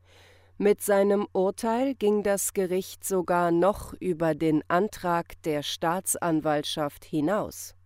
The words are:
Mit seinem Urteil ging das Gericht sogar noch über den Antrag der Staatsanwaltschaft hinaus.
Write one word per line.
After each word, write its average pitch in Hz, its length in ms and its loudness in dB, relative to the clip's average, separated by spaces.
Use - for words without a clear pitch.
Mit 202 240 2
seinem 202 520 2
Urteil 226 640 0
ging 208 280 2
das 202 300 0
Gericht 185 500 -4
sogar 175 480 0
noch 180 480 2
über 165 340 0
den 156 360 0
Antrag 175 640 0
der 147 200 -2
Staatsanwaltschaft 156 1400 -2
hinaus. 160 720 -2